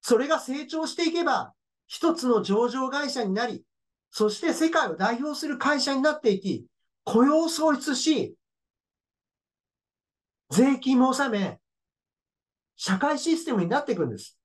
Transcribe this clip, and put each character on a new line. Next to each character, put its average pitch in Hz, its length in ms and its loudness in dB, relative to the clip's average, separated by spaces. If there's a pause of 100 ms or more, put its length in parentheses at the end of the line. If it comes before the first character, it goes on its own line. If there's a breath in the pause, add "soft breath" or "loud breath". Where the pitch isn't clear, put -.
そ 233 160 4
れ 269 100 0
が 311 100 2
成 285 280 -8
長 320 200 -6
し - 100 -8
て 330 120 -2
い 330 60 -2
け 339 100 -2
ば、 262 300 -2 (340)
一 330 260 -2
つ 254 140 -4
の 226 140 4
上 208 260 2
場 262 220 -4
会 285 200 -4
社 254 140 -4
に 190 100 -2
な 233 140 -2
り、 190 160 -10 (480)
そ 214 180 2
し 208 120 -8
て 330 100 0
世 320 180 0
界 330 200 0
を 160 80 -6
代 214 180 0
表 294 180 -4
す 320 140 -8
る 285 100 -6
会 277 220 0
社 269 160 -2
に 262 60 0
な 302 100 4
っ 302 80 -6
て 220 120 2
い 190 100 -2
き、 165 240 -6 (400)
雇 226 180 4
用 302 200 4
を 320 40 0
創 311 260 2
出 269 220 -2
し、 294 400 0 (2250)
税 254 280 4
金 262 220 2
も 262 120 4
納 262 180 -2
め、 196 320 -4 (1120)
社 190 220 -2
会 285 200 0
シ 320 200 0
ス - 80 -8
テ 294 80 -4
ム 202 80 2
に 170 80 0
な 262 100 2
っ - 60 -6
て 247 80 -2
い - 20 0
く 170 100 -2
ん 123 40 -4
で 104 80 -10
す。 - 280 -18